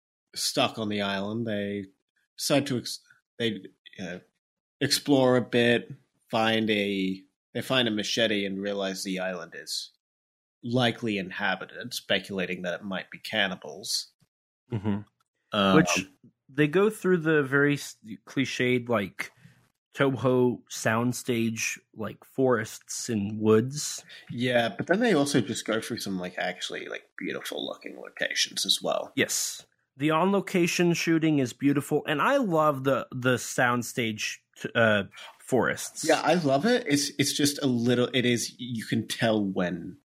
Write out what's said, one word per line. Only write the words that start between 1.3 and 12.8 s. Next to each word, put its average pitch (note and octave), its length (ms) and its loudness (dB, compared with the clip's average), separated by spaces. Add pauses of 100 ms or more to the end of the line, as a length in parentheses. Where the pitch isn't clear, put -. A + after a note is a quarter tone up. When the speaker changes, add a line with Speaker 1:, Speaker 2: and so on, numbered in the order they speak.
Speaker 1:
they G2+ 400 -4 (500)
decide C#3+ 300 0
to B2 120 -2
ex-, - 220 -10 (380)
they, G#2+ 240 -2 (400)
uh, F2+ 160 -8 (600)
explore C3 560 4
a B2 60 4
bit, A#2+ 500 2 (380)
find A2 380 2
a, G2 540 0 (320)
they A#2+ 80 -4
find C3 240 0
a A2 60 0
machete G#2+ 520 0
and G2 160 -6
realize G2 440 -4
the F#2 160 -4
island F2+ 340 -8
is - 380 -10 (720)
likely A#2 560 0
inhabited, F#2 760 -6
speculating F#2 680 -4
that F2 120 -4
it E2 80 -10